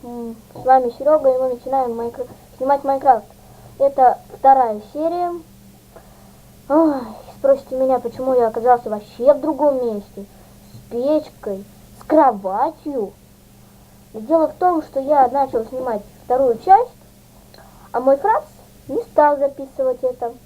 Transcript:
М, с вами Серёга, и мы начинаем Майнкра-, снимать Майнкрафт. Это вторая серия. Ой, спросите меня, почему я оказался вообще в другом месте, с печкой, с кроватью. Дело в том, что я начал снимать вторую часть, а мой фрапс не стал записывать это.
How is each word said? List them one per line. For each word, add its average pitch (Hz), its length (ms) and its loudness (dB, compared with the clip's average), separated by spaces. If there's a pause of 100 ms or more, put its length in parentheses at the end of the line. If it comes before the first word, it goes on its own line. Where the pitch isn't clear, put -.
М, 233 320 -12 (180)
с - 100 -18
вами 254 320 4
Серёга, 285 380 2
и 254 40 -2
мы 254 160 -4
начинаем 254 420 -4
Майнкра-, 233 300 -10 (300)
снимать 277 280 0
Майнкрафт. 269 420 0 (540)
Это 269 380 2 (140)
вторая 262 480 2 (120)
серия. 349 400 -4 (1400)
Ой, 302 260 2 (420)
спросите 269 400 0
меня, 262 220 0
почему 254 360 -6
я 240 120 2
оказался 233 440 0
вообще 233 440 0
в 269 60 -2
другом 277 440 0
месте, 208 400 -8 (480)
с - 180 -20
печкой, 240 760 -4 (360)
с - 40 -20
кроватью. 247 1080 0 (1040)
Дело 294 340 0
в 302 60 -10
том, 349 280 0
что - 180 -6
я 269 280 2
начал 262 380 -2
снимать 247 360 -8 (220)
вторую 247 400 0
часть, 415 280 4 (1000)
а - 100 -4
мой 269 180 2
фрапс 466 280 -2 (400)
не 415 160 -6
стал 294 340 2
записывать 269 680 -6
это. 247 300 -6 (140)